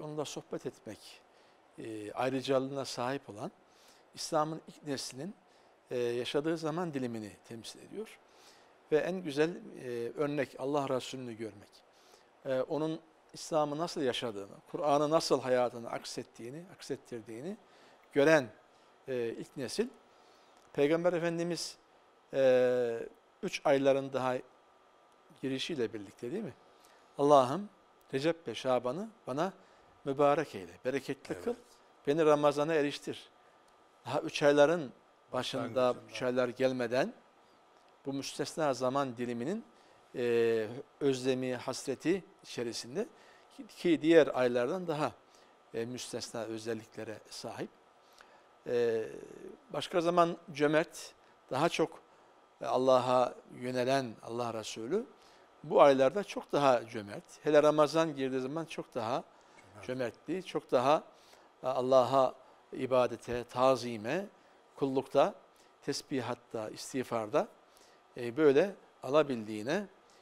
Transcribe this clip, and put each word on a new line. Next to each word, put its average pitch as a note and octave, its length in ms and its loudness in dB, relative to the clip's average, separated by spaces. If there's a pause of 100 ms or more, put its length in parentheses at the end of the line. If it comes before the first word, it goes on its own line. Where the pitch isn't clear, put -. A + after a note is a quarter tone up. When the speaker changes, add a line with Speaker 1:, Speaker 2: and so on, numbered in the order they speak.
Speaker 1:
onunla D3+ 220 -8
sohbet - 420 -10
etmek, - 540 -16 (580)
e, G#2+ 340 -10
ayrıcalığına C3 720 -2
sahip C3 460 -6
olan A2+ 200 -12 (640)
İslam'ın D#3+ 540 -2
ilk - 180 -20
neslinin, C#3 480 -8 (560)
e, B2+ 80 -4
yaşadığı B2+ 580 -2
zaman D#3+ 380 -4
dilimini A#2 380 -6 (120)
temsil - 340 -14
ediyor. - 400 -14 (760)
Ve D3+ 40 6
en F3 260 -2
güzel, D3+ 280 0 (340)
e, A#2+ 320 -6
örnek D3 420 -2
Allah C#3 300 -2
Resulü'nü B2+ 440 -6
görmek. G#2+ 380 -14 (720)
E, C3 160 -2
onun D#3+ 400 -2 (320)
İslam'ı D3+ 460 -2
nasıl E3+ 220 -4
yaşadığını, A#2 560 -4 (140)
Kur'an'ı D3 400 2
nasıl D#3 300 2
hayatına B2 480 0
aksettiğini, C3 760 -12 (100)
aksettirdiğini B2 840 -10 (560)
gören, C#3+ 360 6 (600)
e, A#2+ 200 -4
ilk - 280 -10
nesil, D3+ 320 -4 (840)
Peygamber E3 400 2
Efendimiz, E3+ 640 -4 (580)
e, B2 640 4 (420)
üç - 220 -6
ayların C3+ 480 2
daha B2+ 240 -2 (1080)
girişiyle C3 500 -4
birlikte A2 400 -12
değil G#3+ 120 -6
mi? B2+ 100 -12 (640)
"Allah'ım C#3+ 500 6 (460)
Recep D#3+ 340 -2
ve A2 60 -6
Şaban'ı C3 540 -2 (180)
bana D#3+ 260 -2 (520)
mübarek C#3+ 500 2
eyle, F2+ 180 -12 (120)
bereketli C3 500 -4
Speaker 2:
Evet. F3 100 -10
Speaker 1:
kıl, A#3+ 100 -2 (520)
beni D3+ 180 2
Ramazan'a D3 500 4
eriştir." C#3+ 540 -4 (800)
Daha C#3 140 -2
üç D#3 220 -4
ayların D3 500 6 (400)
başında, B2+ 300 -4
Speaker 2:
Başlangıcında. A#2+ 480 0
Speaker 1:
üç - 120 -10
aylar B2+ 260 0
gelmeden B2+ 640 0 (920)
bu C3+ 60 -6
müstesna C#3 640 -4
zaman B2+ 420 -2
diliminin, B2 480 -4 (500)
e, A#2 540 2 (320)
özlemi, B2+ 560 0
hasreti C#3+ 680 -4 (180)
içerisinde A#2+ 640 -8 (480)
ki, A3+ 100 -16
ki D#3 360 2
diğer D#3 320 8
aylardan B2+ 520 0
daha, D3 260 -2 (640)
e, A2+ 100 -4
müstesna A#2+ 580 -10
özelliklere A2 760 -8 (120)
sahip. A#2+ 400 -12 (960)
E, A#2 380 0 (680)
başka D3+ 280 -2
zaman E3+ 360 4 (160)
cömert, D3+ 640 0 (360)
daha C#3+ 180 0
çok, - 320 -2 (600)
e, - 60 -8
Allah'a B2+ 680 4 (260)
yönelen B2+ 600 0
Allah A#2 320 -6
Resulü A2+ 520 -6 (580)
bu D#3+ 180 6
aylarda C#3+ 420 6
çok - 280 -12
daha C3 360 4
cömert. A2 360 -10 (180)
Hele D3+ 200 6
Ramazan D3+ 540 4
girdiği C3 240 -2
zaman D3 240 -6
çok - 300 -12
daha B2+ 300 -4 (480)
Speaker 2:
Cömert. G2+ 140 -18
Speaker 1:
cömertliği, C3 560 -6
çok - 280 -8
daha, C#3 340 4 (580)
e, - 40 -6
Allah'a C3 680 4 (380)
ibadete, B2 720 0
tazime, B2 800 0 (500)
kullukta, C#3 580 2 (480)
tesbihatta, A#2+ 880 -6
istiğfarda, B2 800 -2 (680)
e, A#2+ 200 -8
böyle D#3 380 6 (280)
alabildiğine, C3 840 0 (360)